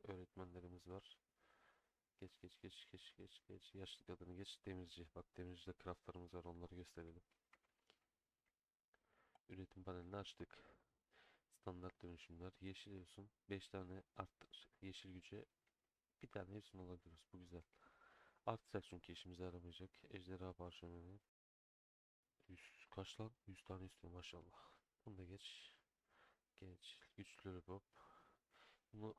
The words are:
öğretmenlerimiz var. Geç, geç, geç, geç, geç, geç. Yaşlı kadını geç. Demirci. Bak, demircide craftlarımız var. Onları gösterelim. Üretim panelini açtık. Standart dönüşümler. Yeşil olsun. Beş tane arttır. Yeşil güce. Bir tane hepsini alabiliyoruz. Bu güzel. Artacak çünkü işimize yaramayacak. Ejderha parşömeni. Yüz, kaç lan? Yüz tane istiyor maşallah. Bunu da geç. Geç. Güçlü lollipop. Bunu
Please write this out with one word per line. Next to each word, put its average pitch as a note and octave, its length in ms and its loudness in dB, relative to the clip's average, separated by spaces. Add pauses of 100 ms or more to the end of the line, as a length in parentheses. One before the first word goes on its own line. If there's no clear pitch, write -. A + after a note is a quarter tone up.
öğretmenlerimiz F2+ 840 0
var. F#2 300 -2 (1000)
Geç, F#2 200 -4
geç, - 200 -6
geç, - 320 -4
geç, - 260 -6
geç, - 300 -6
geç. G2 280 -6
Yaşlı F#2+ 300 0
kadını F2+ 280 0
geç. G2 320 2
Demirci. F2 500 2
Bak, - 220 -2
demircide F2+ 360 2 (100)
craftlarımız F2 500 2
var. F2 100 2
Onları E2+ 320 0
gösterelim. E2+ 480 -2 (2250)
Üretim F#2 340 -2
panelini F2+ 340 4
açtık. - 420 0 (880)
Standart F2+ 520 0
dönüşümler. F2 500 -2 (100)
Yeşil F#2+ 300 0
olsun. G2 380 -4 (200)
Beş G2 200 6
tane F#2 340 4 (140)
arttır. - 540 0 (100)
Yeşil F#2+ 320 2
güce. G2 320 0 (760)
Bir - 60 -2
tane G2 280 2
hepsini F#2+ 260 -2
alabiliyoruz. F2 520 -4
Bu F#2 60 -4
güzel. F2 240 -2 (840)
Artacak A2 380 8
çünkü - 280 -2
işimize F2 320 0
yaramayacak. F2 480 0 (180)
Ejderha F#2 440 2
parşömeni. F2 640 -2 (1300)
Yüz, - 440 -10
kaç - 280 2
lan? A2 120 4 (140)
Yüz F#2+ 180 -6
tane F#2 220 2
istiyor F2+ 280 -6
maşallah. F2 580 -4 (340)
Bunu G#2 120 -2
da F#2+ 60 0
geç. - 520 -4 (800)
Geç. - 440 -4 (160)
Güçlü - 340 0
lollipop. F2+ 340 2 (1080)
Bunu G#2+ 260 6